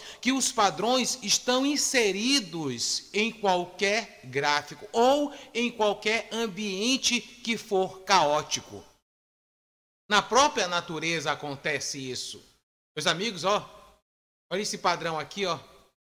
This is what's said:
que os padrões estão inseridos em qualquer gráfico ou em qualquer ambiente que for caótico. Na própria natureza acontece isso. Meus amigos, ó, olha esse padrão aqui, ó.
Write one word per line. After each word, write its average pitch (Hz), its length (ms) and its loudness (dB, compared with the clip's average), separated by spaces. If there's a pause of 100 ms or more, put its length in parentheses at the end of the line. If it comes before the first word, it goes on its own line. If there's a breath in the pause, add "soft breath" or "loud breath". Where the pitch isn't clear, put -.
(200 loud breath)
que 254 140 2
os - 180 0
padrões 214 720 2
estão 247 420 2
inseridos 202 1500 0
em 214 180 0
qualquer 196 960 -2
gráfico 143 640 -2
ou 277 420 4 (200 loud breath)
em 233 180 -2
qualquer 214 600 0
ambiente 214 880 0
que - 360 -6
for - 460 -2
caótico. 151 800 2 (1300)
Na 202 120 6
própria 233 460 4
natureza 165 640 -2
acontece 143 680 -4
isso. 127 540 -10 (440)
Meus 156 120 -2
amigos, 175 360 -2
ó, 202 140 2 (920)
olha 190 100 -2
esse 202 160 -6
padrão 165 400 0
aqui, 180 300 -4
ó. 156 120 -2 (480)